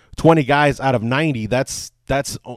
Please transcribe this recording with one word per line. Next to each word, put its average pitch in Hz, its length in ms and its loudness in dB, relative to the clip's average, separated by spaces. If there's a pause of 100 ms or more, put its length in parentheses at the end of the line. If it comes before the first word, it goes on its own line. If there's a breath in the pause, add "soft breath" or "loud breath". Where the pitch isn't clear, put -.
(160 soft breath)
Twenty 160 260 4
guys 143 380 2
out 131 160 2
of 104 60 -4
ninety, 127 440 -2
that's, - 460 -4 (140)
that's, 139 300 -4 (200)